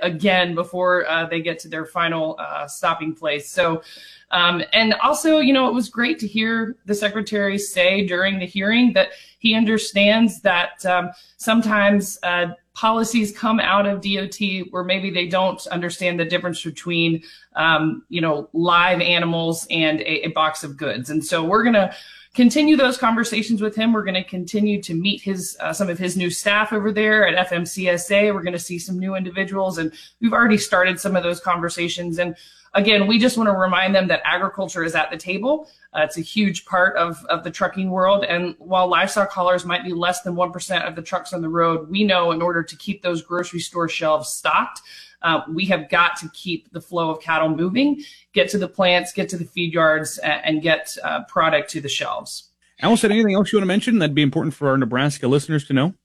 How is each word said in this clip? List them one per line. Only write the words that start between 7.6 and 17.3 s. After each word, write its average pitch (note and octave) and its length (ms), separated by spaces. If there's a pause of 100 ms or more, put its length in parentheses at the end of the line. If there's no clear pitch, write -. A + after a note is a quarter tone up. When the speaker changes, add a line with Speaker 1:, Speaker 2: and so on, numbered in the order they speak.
Speaker 1:
during F#3 320
the F3+ 80
hearing G#3+ 480
that F#3+ 160 (300)
he A3 160
understands G#3+ 840
that, F3 440
um, F3+ 240 (280)
sometimes, G#3 840
uh, F3 260 (260)
policies A3+ 580
come A3+ 280
out G3+ 280
of G3 140
D G3 180
O G3 80
T F#3+ 420
where F3+ 140
maybe F#3 260
they F3 160
don't F#3 420
understand F3 520
the E3 60
difference F3 360
between, E3 640 (320)